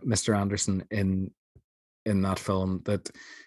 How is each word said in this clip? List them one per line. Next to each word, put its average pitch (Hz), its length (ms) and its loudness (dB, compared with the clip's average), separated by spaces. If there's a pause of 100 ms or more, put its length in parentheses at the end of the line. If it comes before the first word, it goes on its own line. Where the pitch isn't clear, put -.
Mister 110 300 2
Anderson 101 580 0
in, 95 400 0 (760)
in 98 180 2
that 95 160 0
film, 95 460 0
that 101 240 -2 (380)